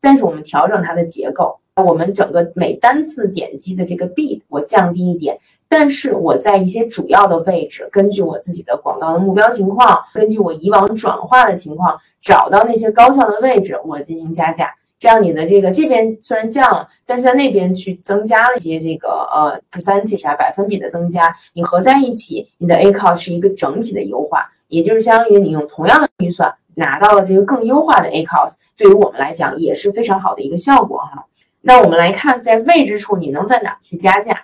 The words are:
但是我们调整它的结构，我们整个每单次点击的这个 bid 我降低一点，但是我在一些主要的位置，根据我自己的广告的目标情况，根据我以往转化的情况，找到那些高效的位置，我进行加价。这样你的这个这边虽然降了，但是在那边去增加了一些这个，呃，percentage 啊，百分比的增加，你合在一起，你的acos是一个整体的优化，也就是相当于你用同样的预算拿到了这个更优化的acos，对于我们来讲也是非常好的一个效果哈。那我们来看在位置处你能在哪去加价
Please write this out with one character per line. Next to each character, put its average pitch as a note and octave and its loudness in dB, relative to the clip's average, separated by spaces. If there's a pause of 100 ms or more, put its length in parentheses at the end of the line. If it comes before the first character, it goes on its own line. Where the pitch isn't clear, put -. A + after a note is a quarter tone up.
但 C#4 6
是 A3+ 0
我 F3 0
们 - -12
调 D#3 -2
整 G3+ -2
它 E3+ -6
的 F3 -2
结 - -8
构， - -4 (160)
我 F#3 2
们 E3+ -2
整 G3 -2
个 E3+ 0
每 - -4
单 C4+ 2
次 A3+ -6
点 E3 -8
击 F#3 -10
的 F3+ -4
这 F3 -8
个 F3+ -6
bid - -6
我 C#4 -6
降 F3+ 0
低 F3+ -2
一 E3+ -4
点， D3+ -6 (300)
但 D4+ 4
是 C#4 -4
我 D#3 0
在 G3+ 2
一 F#3+ 2
些 A3+ -4
主 - -10
要 G3 4
的 F3 2
位 E3+ -2
置， - -16
根 G3+ 2
据 G3 -4
我 D#3+ -4
自 F3+ -10
己 E3+ -10
的 - -4
广 - -6
告 D#3+ -4
的 E3+ 0
目 F#3+ 0
标 G#3 4
情 G3+ -2
况， A3+ 4 (120)
根 G#3+ 0
据 G#3+ -2
我 F3+ -6
以 D#3+ -4
往 G#3 2
转 - -4
化 B3 4
的 G3+ 0
情 D3+ -12
况， F3 -2 (280)
找 - 2
到 G#3 4
那 A#3+ -2
些 A3 0
高 A#3 6
效 C4+ 2
的 G#3 -2
位 B3 2
置， E3 -6
我 D3+ -10
进 E3 -12
行 E3 -10
加 E3 -2
价。 D#3 -6 (280)
这 A#3+ 2
样 A3+ 6
你 E3+ 2
的 D#3 -4
这 G3 4
个 F#3 2
这 D4+ 0
边 A3+ 0
虽 - -6
然 A3 -4
降 C4 -2
了， - -4 (180)
但 B3 -4
是 B3 -4
在 B3+ 4
那 C4+ 2
边 F#3 0
去 F#3 -8
增 G#3 -4
加 A3+ 2
了 B3 -2
一 - -4
些 D#3+ -6
这 D#3+ -6
个， - -10 (240)
呃， D3+ 0 (140)
percentage G3+ -4
啊， C#3+ -2
百 - -2
分 G3+ -4
比 G#3 -4
的 - -8
增 F3 -4
加， E3+ 0 (200)
你 E3+ -6
合 F3 0
在 C4 4
一 B3 0
起， - -8
你 F3 -4
的 E3+ 4
acos F#3+ 4
是 F3 -8
一 E3+ -4
个 F#3+ 0
整 - -6
体 G3+ -8
的 - -6
优 - -6
化， - -4 (160)
也 E3 -2
就 G3+ 2
是 A3+ 2
相 A3+ 4
当 A3+ 2
于 G#3 8
你 F3+ 2
用 D3+ -4
同 D#3+ -6
样 C#4 4
的 C#4+ -2 (100)
预 F3 -2
算 F3 -2 (220)
拿 D3 -4
到 G#3 4
了 G3 4
这 F#3+ -2
个 F#3+ 4
更 A#3 -2
优 C4 2
化 D4+ 2
的 - -4
acos， - -2 (220)
对 G#3 6
于 - 10
我 G3+ 4
们 C3 -10
来 C#3+ -4
讲 - -6
也 D#3+ -2
是 G3+ -2
非 A3 -4
常 G3 0
好 F#3 -4
的 - -12
一 - -8
个 F3 -6
效 C#4 4
果 - -6
哈。 - -14 (360)
那 B3 8
我 - 4
们 E3 0
来 E3+ 2
看 B3+ -2
在 A3+ 2
位 C#4+ 2
置 G#3 -6
处 G3+ -6
你 D#3 -8
能 D3+ -6
在 B3 2
哪 - -10
去 - -18
加 F#3 2
价 A3 -4